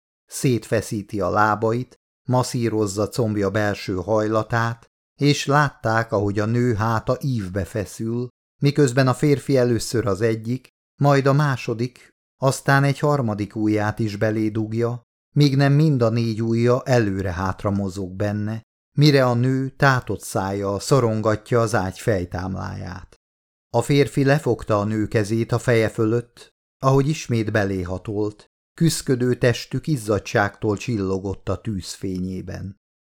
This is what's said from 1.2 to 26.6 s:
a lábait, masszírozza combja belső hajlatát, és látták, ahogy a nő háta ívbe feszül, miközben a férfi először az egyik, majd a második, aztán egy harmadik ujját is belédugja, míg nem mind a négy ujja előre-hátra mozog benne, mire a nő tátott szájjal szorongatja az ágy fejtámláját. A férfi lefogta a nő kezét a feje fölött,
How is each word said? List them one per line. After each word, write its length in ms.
a 80
lábait, 680
masszírozza 840
combja 420
belső 440
hajlatát, 920
és 260
látták, 640
ahogy 280
a 60
nő 300
háta 440
ívbe 460
feszül, 600
miközben 460
a 60
férfi 440
először 480
az 160
egyik, 460
majd 240
a 80
második, 760
aztán 420
egy 160
harmadik 560
ujját 440
is 160
belédugja, 880
míg 200
nem 180
mind 280
a 80
négy 320
ujja 420
előre-hátra 880
mozog 440
benne, 460
mire 280
a 80
nő 360
tátott 520
szájjal 580
szorongatja 800
az 140
ágy 240
fejtámláját. 1160
A 120
férfi 420
lefogta 560
a 40
nő 240
kezét 440
a 80
feje 300
fölött, 600